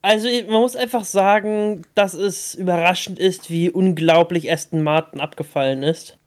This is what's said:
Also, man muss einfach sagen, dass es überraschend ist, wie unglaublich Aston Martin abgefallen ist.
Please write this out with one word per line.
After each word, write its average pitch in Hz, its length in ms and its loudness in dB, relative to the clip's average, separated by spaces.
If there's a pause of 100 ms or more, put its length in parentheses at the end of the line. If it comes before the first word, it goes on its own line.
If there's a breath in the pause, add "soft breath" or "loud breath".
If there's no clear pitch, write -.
Also, 214 260 2
man 226 340 0
muss 240 140 0
einfach 233 300 -4
sagen, 208 760 0 (120)
dass 196 180 2
es 180 420 -6
überraschend 180 640 -2
ist, 185 300 -2
wie 170 200 0
unglaublich 170 800 2
Aston 160 320 -4
Martin 151 380 -2
abgefallen 139 600 -4
ist. 160 460 -4